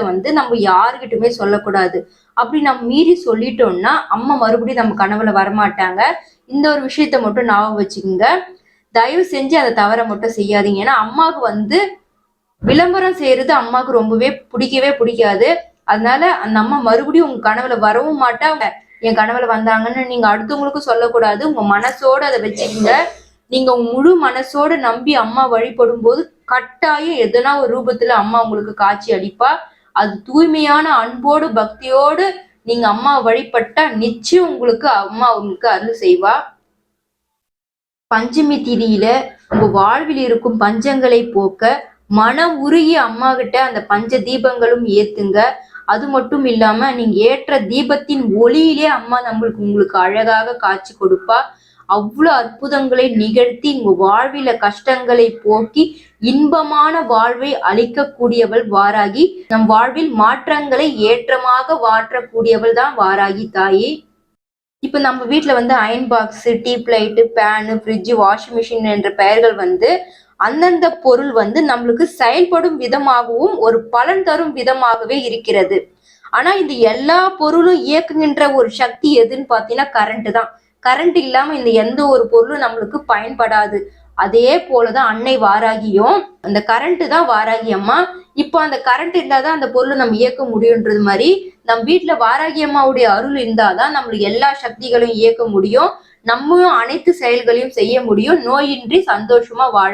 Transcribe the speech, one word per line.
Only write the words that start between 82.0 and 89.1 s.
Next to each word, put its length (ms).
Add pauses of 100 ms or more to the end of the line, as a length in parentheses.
ஒரு 200
பொருளும் 380
நம்மளுக்கு 400
பயன்படாது. 720 (400)
அதே 320 (140)
போலதான் 460
அன்னை 280
வாராகியும், 800 (240)
அந்த 240
கரண்ட் 420
தான் 200
வாராகி 440
அம்மா. 260 (380)
இப்போ 240
அந்த 220
கரண்ட் 360